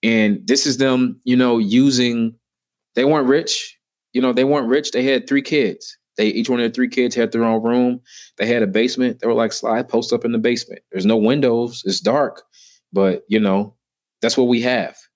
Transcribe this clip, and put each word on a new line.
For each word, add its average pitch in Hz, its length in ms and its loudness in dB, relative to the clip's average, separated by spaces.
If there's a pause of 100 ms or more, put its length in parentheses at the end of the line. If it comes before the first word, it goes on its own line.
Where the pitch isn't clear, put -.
And 107 440 0
this 139 200 0
is 127 120 -2
them, 127 460 0
you 127 120 0
know, 123 220 2
using, 117 760 0 (600)
they 123 100 2
weren't 147 240 2
rich, - 480 -2 (360)
you 127 100 0
know, 127 100 2
they 123 120 2
weren't 139 240 0
rich. 147 240 0
They 123 100 -2
had 131 260 0
three 139 140 2
kids. 135 540 -2 (200)
They, 107 120 2
each 117 200 -2
one 123 120 0
of 120 40 0
their 117 80 -2
three 127 160 0
kids 123 260 -2
had 113 180 -2
their 117 120 0
own 113 180 0
room. 123 380 0 (380)
They 104 80 -2
had 117 160 0
a 104 40 0
basement. 120 540 -2
They 104 60 -4
were 117 80 2
like, 113 180 0
"Sly, 117 300 -2
post 117 300 -2
up 117 120 -2
in 117 80 -2
the 117 60 -2
basement. 113 440 -4 (100)
There's 95 140 -2
no 110 100 4
windows. 120 680 0
It's 95 140 -4
dark, 127 420 -2 (500)
but, 95 360 0
you 107 120 0
know, 104 340 -2 (460)
that's 113 160 -2
what 123 120 2
we 120 140 2
have." 123 340 -4 (200)